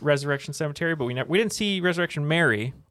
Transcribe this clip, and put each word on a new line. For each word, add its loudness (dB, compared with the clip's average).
Resurrection 0
Cemetery. -2
But -2
we -2
ne-, -2
we 0
didn't 2
see 0
Resurrection 0
Mary, 2